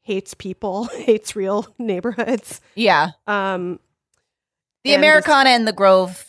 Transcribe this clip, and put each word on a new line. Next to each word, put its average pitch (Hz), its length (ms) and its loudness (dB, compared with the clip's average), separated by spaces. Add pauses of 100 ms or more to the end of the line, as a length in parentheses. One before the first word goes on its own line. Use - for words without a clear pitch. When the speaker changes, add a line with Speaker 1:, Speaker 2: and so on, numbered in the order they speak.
Speaker 1:
hates 196 320 -8
people, 196 520 -8
<laughs> - 100 -12
hates 214 400 -2
real 202 320 -4 (100)
neighborhoods. 226 800 -6 (140)
Speaker 2:
Yeah. 175 380 0 (160)
Speaker 1:
Um, 190 520 -6 (1040)
Speaker 2:
The 277 120 2
Speaker 1:
and 294 80 2
this 302 40 4
Speaker 2:
Americana 302 440 4
and 233 160 2
the 214 60 -4
Grove, 185 540 2